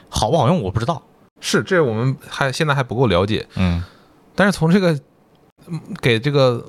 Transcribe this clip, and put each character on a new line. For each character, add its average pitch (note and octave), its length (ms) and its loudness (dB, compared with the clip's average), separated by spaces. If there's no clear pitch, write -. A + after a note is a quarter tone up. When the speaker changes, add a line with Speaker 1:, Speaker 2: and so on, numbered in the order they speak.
Speaker 1:
好 - 220 -2
不 E3 60 4
好 B2 100 2
用 E3 160 2
我 F2+ 80 -4
不 G2 80 -4
知 A2+ 60 -2
道。 D3+ 180 -6
Speaker 2:
是， - 220 0
这 E3 220 2
我 A#2+ 100 0
们 B2+ 220 -2
还， C#3 240 -4
现 D#3 160 -2
在 C#3+ 60 0
还 C#3 80 0
不 B2 140 -6
够 C3 120 2
了 F#2+ 180 2
解。 G#2 200 -4
Speaker 1:
嗯。 F2 280 0
Speaker 2:
但 F#3+ 140 2
是 G3+ 40 4
从 E3 200 0
这 G3+ 80 4
个， E3+ 200 0
嗯， E3+ 120 -10
给 A#2 180 2
这 C#3 120 -2
个 C3 380 2